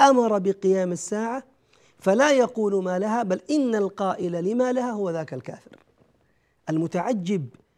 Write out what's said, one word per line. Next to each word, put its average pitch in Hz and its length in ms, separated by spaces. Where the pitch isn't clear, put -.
أمر 247 380
بقيام 190 540
الساعة، 226 520
فلا 247 340
يقول: 220 520
ما 185 140
لها، 214 240
بل 185 180
إن 269 240
القائل 196 580
لما 247 280
لها 247 180
هو 208 200
ذاك 160 240
الكافر - 420
المتعجب، 170 800